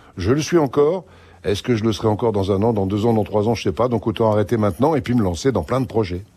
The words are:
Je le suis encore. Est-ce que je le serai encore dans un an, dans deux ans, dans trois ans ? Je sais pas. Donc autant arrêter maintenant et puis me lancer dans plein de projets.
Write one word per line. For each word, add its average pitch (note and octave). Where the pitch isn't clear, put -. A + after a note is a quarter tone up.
Je F2+
le D3
suis E3+
encore. D3+
Est-ce G2+
que A#2+
je G#2
le A2+
serai A2
encore G#2+
dans G2
un G2
an, A#2
dans G2+
deux G2+
ans, A#2
dans A2
trois G#2
ans ? A#2
Je -
sais G2+
pas. A#2+
Donc A#2
autant A2
arrêter G#2+
maintenant A#2
et B2
puis B2
me A#2+
lancer F#2+
dans F#2+
plein B2
de B2+
projets. F#2+